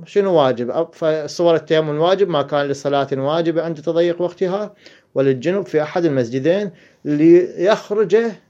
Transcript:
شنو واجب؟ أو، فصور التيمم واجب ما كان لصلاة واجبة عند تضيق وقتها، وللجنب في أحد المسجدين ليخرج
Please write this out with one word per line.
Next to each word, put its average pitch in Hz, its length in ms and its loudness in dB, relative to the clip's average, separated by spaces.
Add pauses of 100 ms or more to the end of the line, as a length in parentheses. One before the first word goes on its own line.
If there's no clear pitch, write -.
شنو 196 280 0
واجب؟ 123 360 2
أو، 160 220 -2
فصور 156 640 0
التيمم 156 440 0
واجب 180 300 2
ما 147 140 0
كان 143 240 -2
لصلاة 139 460 -2
واجبة 160 500 -2
عند 160 180 -8
تضيق 170 420 -2
وقتها، 190 520 -4 (400)
وللجنب 139 520 -2
في 156 160 -2
أحد 170 220 -2
المسجدين 143 680 0 (340)
ليخرج 175 1120 2 (340)